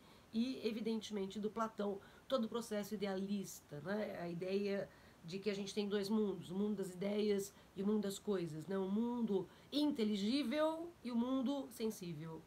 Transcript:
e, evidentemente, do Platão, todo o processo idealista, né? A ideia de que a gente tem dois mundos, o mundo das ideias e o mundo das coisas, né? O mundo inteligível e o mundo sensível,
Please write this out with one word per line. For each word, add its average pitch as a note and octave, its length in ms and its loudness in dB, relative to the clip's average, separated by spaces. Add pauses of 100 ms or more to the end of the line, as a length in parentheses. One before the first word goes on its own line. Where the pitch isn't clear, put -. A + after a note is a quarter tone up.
(340)
e, B3 320 0
evidentemente, G#3+ 760 -2
do G#3+ 100 0
Platão, G#3 480 -2 (260)
todo A3+ 200 2
o - 20 -2
processo A3 460 -2
idealista, G3 880 -4
né? G#3 400 -2
A F3 80 -2
ideia G3 600 0 (360)
de F3 140 -6
que G3 100 -2
a G#3 40 2
gente G3 200 -4
tem G#3 160 2
dois G3+ 180 2
mundos, G3 440 2
o F3+ 40 -4
mundo G#3 220 2
das F#3 160 -2
ideias G3+ 600 2 (220)
e G3 80 -2
o G3 40 2
mundo G#3+ 160 4
das G3 140 -2
coisas, E3+ 480 -2
né? F#3+ 120 -2
O F#3+ 120 0
mundo A3 580 2 (220)
inteligível C#4+ 1200 2 (140)
e A#3 80 -6
o B3 40 -2
mundo C4 540 2
sensível, E3 760 -4